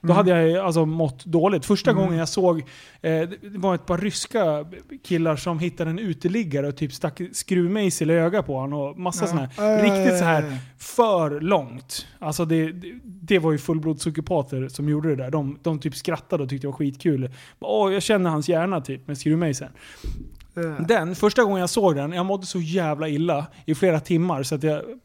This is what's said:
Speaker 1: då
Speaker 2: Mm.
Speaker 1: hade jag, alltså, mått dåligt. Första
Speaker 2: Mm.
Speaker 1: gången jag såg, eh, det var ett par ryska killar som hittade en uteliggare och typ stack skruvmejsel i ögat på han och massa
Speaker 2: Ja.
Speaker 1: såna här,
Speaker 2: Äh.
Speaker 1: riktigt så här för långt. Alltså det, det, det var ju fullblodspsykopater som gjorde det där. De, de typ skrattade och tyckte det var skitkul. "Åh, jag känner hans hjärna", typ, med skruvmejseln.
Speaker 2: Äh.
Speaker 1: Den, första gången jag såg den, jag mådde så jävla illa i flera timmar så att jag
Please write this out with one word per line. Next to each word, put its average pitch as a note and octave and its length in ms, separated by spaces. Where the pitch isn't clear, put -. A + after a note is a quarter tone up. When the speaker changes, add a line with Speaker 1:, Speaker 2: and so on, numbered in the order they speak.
Speaker 1:
då - 60
Speaker 2:
Mm. E3+ 100
Speaker 1:
hade F#3+ 120
jag, F#3 160
alltså, E3 200
mått D#3 400
dåligt. E3+ 400
Första G3+ 260
Speaker 2:
Mm. - 120
Speaker 1:
gången E3 160
jag D#3+ 100
såg, F3+ 300
eh, - 600
det E3+ 80
var G3 320
ett - 100
par F3 120
ryska F3 680
killar E3 320
som E3 240
hittade E3+ 300
en E3 100
uteliggare F3 680
och C#3 100
typ C#3+ 160
stack - 280
skruvmejsel F3+ 760
i - 20
ögat E3+ 320
på C3+ 140
han C#3 140
och D3 260
massa F3+ 240
Speaker 2:
Ja. G3 60
Speaker 1:
såna D#3 160
här, G#3+ 320
Speaker 2:
Äh. G#3+ 60
Speaker 1:
riktigt F#3+ 360
så F3 60
här D3+ 320
för E3+ 640
långt. C#3 680
Alltså E3 260
det, D#3+ 260
det, F3 200
det F#3+ 360
var D#3+ 120
ju D3+ 60
fullblodspsykopater D3+ 1080
som C#3+ 220
gjorde D3+ 200
det D3 140
där. B2+ 80
De, C#3+ 300
de D#3 180
typ C3+ 160
skrattade D#3+ 480
och C3 60
tyckte C3+ 180
det C#3 40
var C3+ 60
skitkul. C3+ 520
"Åh, G3+ 340
jag G3 100
känner F#3+ 260
hans D3+ 200
hjärna", F3 320
typ, C3 260
med C#3+ 100
skruvmejseln. D#3 540
Speaker 2:
Äh. E3 320
Speaker 1:
Den, F3+ 280
första G#3 280
gången G3 160
jag F3+ 100
såg F#3+ 260
den, C#3 160
jag F3+ 140
mådde G3 200
så F#3 140
jävla D#3+ 480
illa D3+ 380
i D#3 100
flera E3+ 240
timmar E3 440
så C#3+ 120
att C#3 80
jag D3+ 180